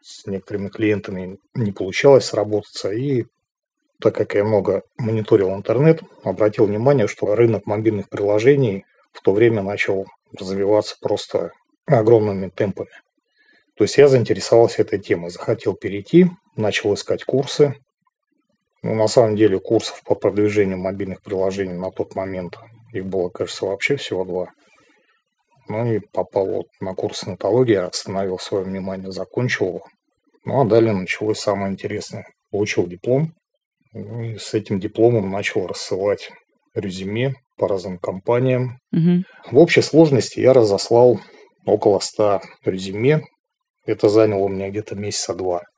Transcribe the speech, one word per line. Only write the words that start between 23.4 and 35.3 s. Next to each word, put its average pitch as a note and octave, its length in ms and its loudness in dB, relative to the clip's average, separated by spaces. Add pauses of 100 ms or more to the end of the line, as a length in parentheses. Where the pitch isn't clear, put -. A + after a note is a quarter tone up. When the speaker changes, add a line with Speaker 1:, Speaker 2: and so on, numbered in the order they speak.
Speaker 1:
вообще G2+ 300 -2
всего F#2+ 280 -6
два. F2+ 260 -6 (1160)
Ну A2+ 240 -4
и G#2 80 -2 (120)
попал F#2+ 340 -2
вот F#2+ 200 -4 (140)
на F#2+ 140 -8
курс - 320 -8
нетологии, G#2+ 480 2
остановил F#2+ 640 -4
своё G2 260 -4
внимание, F#2+ 460 -8
закончил G#2+ 560 -4
его. F2 160 -6 (640)
Ну - 160 0
а C3+ 40 4
далее A2+ 280 4
началось G2+ 480 -4
самое G2 320 -2
интересное. G#2 540 -10 (240)
Получил G2+ 360 -2
диплом, B2+ 480 -2 (580)
ну, A2 300 -12
и A2+ 160 -10
с - 160 -10
этим G2+ 260 -2
дипломом G#2+ 500 2